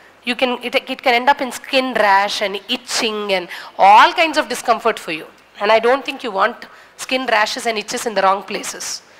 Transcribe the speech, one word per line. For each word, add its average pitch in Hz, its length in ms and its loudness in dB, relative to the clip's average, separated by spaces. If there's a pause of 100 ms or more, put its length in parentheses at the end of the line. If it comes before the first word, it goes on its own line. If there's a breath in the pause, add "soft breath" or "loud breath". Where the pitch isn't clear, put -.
(240 soft breath)
You 240 120 -4
can, 247 260 -2
it, 247 140 -4
it - 260 -6
can 247 120 2
end 247 140 0
up 285 120 4
in 254 100 -6
skin 262 440 -4
rash 202 480 2
and 196 260 -4
itching 214 640 -4
and 175 160 -2 (280 loud breath)
all 220 360 8
kinds 320 260 0
of 285 100 -2
discomfort 226 520 0
for - 100 -10
you. 156 160 -8 (340)
And 208 120 2
I 220 80 4
don't 254 240 0
think 277 180 -10
you 240 80 -6
want 196 360 -2 (300 loud breath)
skin 262 300 -4
rashes 220 400 -2
and 226 100 -2
itches 214 300 -6
in 220 80 -6
the 190 80 0
wrong 190 220 2
places, - 580 -10 (180 soft breath)